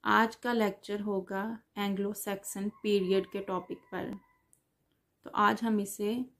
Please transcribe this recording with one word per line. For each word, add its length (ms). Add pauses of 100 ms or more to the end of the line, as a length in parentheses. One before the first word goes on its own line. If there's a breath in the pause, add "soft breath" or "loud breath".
आज 320
का 160
लेक्चर 480
होगा 600 (160)
एंग्लो 340
सैक्सन 560
पीरियड 580
के 140
टॉपिक 380
पर, 400 (1040)
तो 60
आज 320
हम 180
इसे 440 (160)